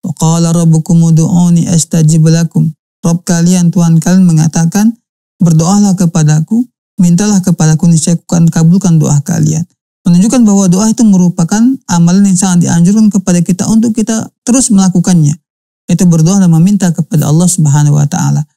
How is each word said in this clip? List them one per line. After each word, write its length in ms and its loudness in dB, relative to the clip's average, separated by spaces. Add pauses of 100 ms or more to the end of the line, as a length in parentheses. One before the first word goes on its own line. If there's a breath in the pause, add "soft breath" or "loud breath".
"Wa 120 -10
qala 400 -2
rabbukum 440 0 (100)
ud'uni 580 0
astajib 600 0
lakum." 440 -2 (280)
Rabb 240 -4
kalian, 480 0
Tuhan 320 0
kalian 240 2
mengatakan, 640 0 (480)
"Berdoalah 560 2
kepadaku, 720 -2 (320)
mintalah 400 0
kepadaku, 480 0
niscaya 320 0
aku 80 -18
akan 240 0
kabulkan 480 2
doa 240 -2
kalian." 400 -4 (440)
Menunjukkan 400 2
bahwa 240 2
doa 200 0
itu 120 -2
merupakan 580 0 (260)
amalan 400 2
yang 120 0
sangat 280 0
dianjurkan 440 2
kepada 320 -2
kita 240 -4
untuk 260 0
kita 380 -4 (160)
terus 240 0
melakukannya, 640 0 (500)
yaitu 220 0
berdoa 320 2
dan 100 2
meminta 420 2
kepada 380 -4
Allah 160 0
Subhanahu 540 0
wa 80 0
taala. 340 -4 (160)